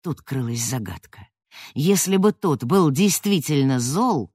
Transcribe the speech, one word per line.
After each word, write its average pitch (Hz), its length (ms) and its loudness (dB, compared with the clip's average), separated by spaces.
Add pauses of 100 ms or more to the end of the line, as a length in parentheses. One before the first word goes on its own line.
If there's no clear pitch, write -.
Тут 165 200 -8
крылась 120 420 -6
загадка. 104 640 -10 (440)
Если 185 440 0
бы 196 140 4
тот 160 320 -2
был 160 280 4
действительно 147 880 0
зол 147 560 -2